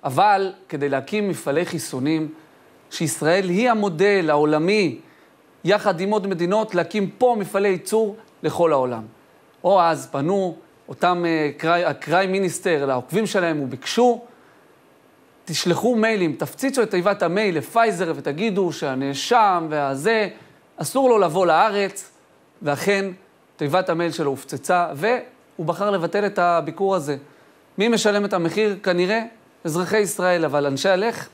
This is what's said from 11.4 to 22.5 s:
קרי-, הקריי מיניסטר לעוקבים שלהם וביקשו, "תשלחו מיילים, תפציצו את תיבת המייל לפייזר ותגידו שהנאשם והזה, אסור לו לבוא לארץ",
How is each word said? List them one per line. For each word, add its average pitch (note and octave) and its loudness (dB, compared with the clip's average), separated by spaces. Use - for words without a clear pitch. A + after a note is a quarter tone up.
קרי-, F3 2
הקריי E3 0
מיניסטר F#3 0
לעוקבים C3+ -2
שלהם E3 0
וביקשו, A3+ 0
"תשלחו F#3 0
מיילים, G#3+ 2
תפציצו C4 -2
את - 0
תיבת G3 0
המייל F3+ 0
לפייזר F#3+ 0
ותגידו F3 -2
שהנאשם D#3+ 0
והזה, D3+ 0
אסור B3+ 0
לו A#3 6
לבוא F3+ 2
לארץ", G3 2